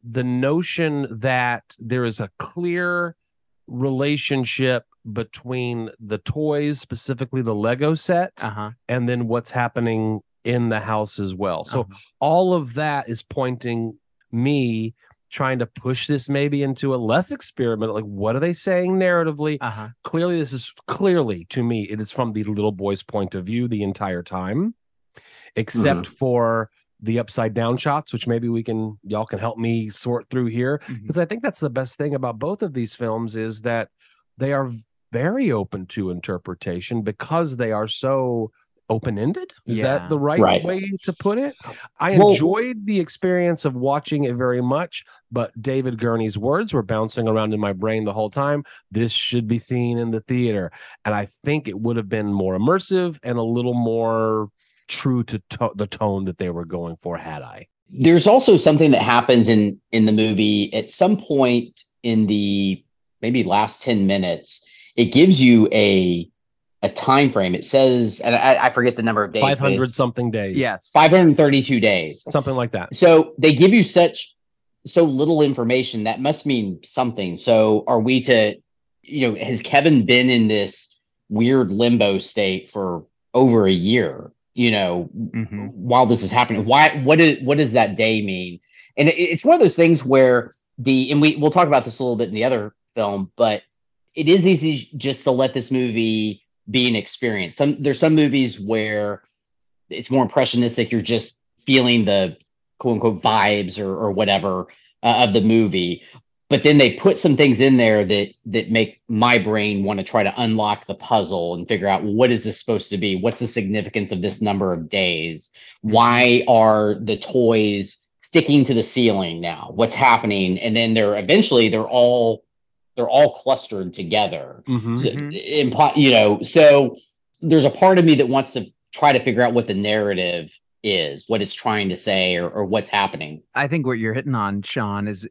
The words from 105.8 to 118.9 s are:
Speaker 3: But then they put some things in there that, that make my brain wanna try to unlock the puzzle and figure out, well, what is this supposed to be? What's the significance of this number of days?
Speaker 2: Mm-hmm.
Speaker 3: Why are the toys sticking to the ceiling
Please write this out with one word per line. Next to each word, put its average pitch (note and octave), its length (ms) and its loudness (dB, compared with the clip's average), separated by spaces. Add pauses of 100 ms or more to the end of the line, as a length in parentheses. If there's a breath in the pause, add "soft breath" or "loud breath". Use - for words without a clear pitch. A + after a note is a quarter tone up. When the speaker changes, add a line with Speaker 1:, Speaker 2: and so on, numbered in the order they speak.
Speaker 3:
But C#3 160 0
then D3 140 6
they B2+ 160 6
put - 240 2
some D3+ 180 4
things C3 240 4
in C3+ 180 6
there G#2+ 280 4
that, G2+ 260 -2 (140)
that F#2+ 260 -4
make A2 380 0
my A#2+ 300 2
brain G#2 440 -2
wanna G2 200 -4
try G#2+ 200 0
to G2 180 -2
unlock A2 460 -2
the G2 80 -8
puzzle F2 600 -2
and A#2 120 -10
figure G2+ 200 -2
out, F#2+ 160 0
well, G#2 100 -4
what B2 180 4
is A2 120 -2
this G#2+ 160 -6
supposed G#2+ 300 -4
to G#2 80 -6
be? F#2 220 -2
What's A2+ 200 -4
the A#2+ 80 -6
significance G#2 640 -6
of F#2 100 -6
this G2 200 -6
number G2 300 -2
of E2 160 -6
days? E2+ 640 -4 (320 soft breath)
Speaker 2:
Mm-hmm. G#2+ 100 -4
Speaker 3:
Why A#2+ 540 6
are A2 480 4
the A2 220 -4
toys G#2+ 800 0 (240)
sticking D3 420 4
to C3 100 0
the A2+ 100 2
ceiling F#2+ 580 0